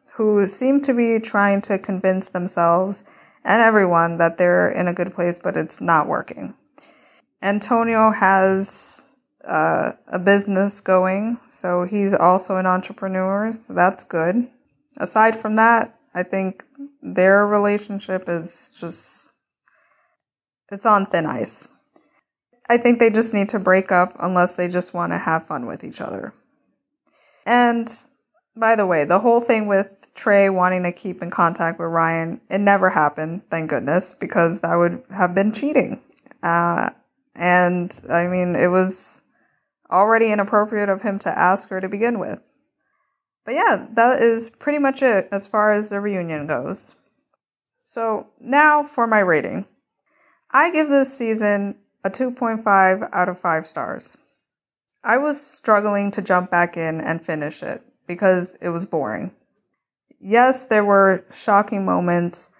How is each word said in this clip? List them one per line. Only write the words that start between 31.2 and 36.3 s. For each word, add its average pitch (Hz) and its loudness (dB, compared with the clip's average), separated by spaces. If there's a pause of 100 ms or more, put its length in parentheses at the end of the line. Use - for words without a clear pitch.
in 175 -8
contact 170 -2
with 170 -6
Ryan, 165 -2
it 190 -4
never 202 4
happened, 156 -2
thank 160 -4
goodness, 143 -2
because 170 0
that 170 -2
would 175 0 (120)
have 180 -2
been 202 0
cheating. 285 -2 (420)